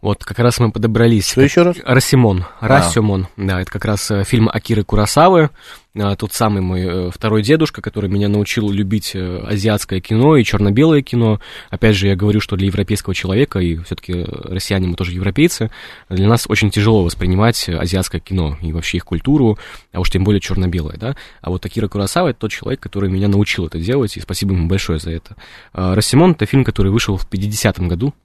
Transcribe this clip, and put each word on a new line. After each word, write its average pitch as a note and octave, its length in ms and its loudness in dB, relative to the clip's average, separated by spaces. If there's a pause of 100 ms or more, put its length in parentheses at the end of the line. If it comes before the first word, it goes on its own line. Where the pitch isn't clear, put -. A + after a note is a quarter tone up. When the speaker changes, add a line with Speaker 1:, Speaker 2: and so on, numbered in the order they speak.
Speaker 1:
Вот, G2+ 240 -4
как - 140 -10
раз A#2+ 220 2
мы A#2 100 4
подобрались. A2 600 2
Speaker 2:
Что - 80 2
еще C#3+ 240 6
раз? F3 200 0
Speaker 1:
Расимон. A#2+ 600 2 (160)
Speaker 2:
А. A2 80 -4
Speaker 1:
Расимон. G#2 580 2 (100)
Да, F#2+ 240 -2
это F#2 120 -6
как G2+ 120 -8
раз, G#2 280 -2
э, G2+ 100 0
фильм A2 300 2
Акиры G#2+ 320 -2
Куросавы. D3+ 680 4 (500)
А, G2+ 140 0
тот G2+ 180 -6
самый G#2 300 0
мой, F2+ 200 -2
э, F2+ 300 -4
второй A2 300 0
дедушка, D3+ 400 0
который G#2 260 -6
меня G2+ 200 0
научил G#2 420 0
любить, G2+ 460 -2
э, F#2 280 -6
азиатское G2+ 560 -2
кино C3 360 4
и B2 80 4
черно-белое A#2 580 2
кино. A2+ 380 0 (300)
Опять G#2+ 260 2
же, F#2+ 100 0
я G2 80 2
говорю, G#2 260 2
что - 140 -6
для F#2+ 140 0
европейского G2 440 -2
человека, G2 460 -2
и E2+ 200 0
все-таки, F2 340 -10
э, F2 120 -4
россияне F#2 600 -4
мы F2 80 -2
тоже F2 160 -4
европейцы, G2+ 600 0 (360)
для F#2+ 200 2
нас A#2 200 4
очень A2 220 2
тяжело G#2+ 320 2
воспринимать, F#2 680 0
э, F2+ 80 -4
азиатское F2+ 440 -2
кино D#2+ 420 -4
и E2 100 -6
вообще E2 260 -4
их F2+ 60 -8
культуру, A#2 540 0 (340)
а - 60 -8
уж F2+ 120 2
тем F#2 120 0
более G2+ 180 2
черно-белое, F2 560 -2
да. B2 200 -6 (260)
А - 80 -6
вот F#2 160 -6
Акира G#2+ 220 -4
Куросава — G#2 420 -2
это A#2 80 -6
тот A2 140 -6
человек, - 260 -6
который G2 320 -4
меня F#2+ 160 0
научил G2+ 400 0
это E2 140 -8
делать, A2+ 360 -2
и F2 40 -12
спасибо G2 340 -4
ему E2+ 140 0
большое F2 320 -2
за E2 100 -10
это. E2 240 -10 (380)
А, F#2 240 -2
«Расимон» — C#3+ 420 4
это G#2+ 80 0
фильм, C3+ 180 2
который G2 280 0
вышел G#2+ 240 0
в - 120 -4
пятидесятом G2+ 600 -2
году F#2 260 -2 (100)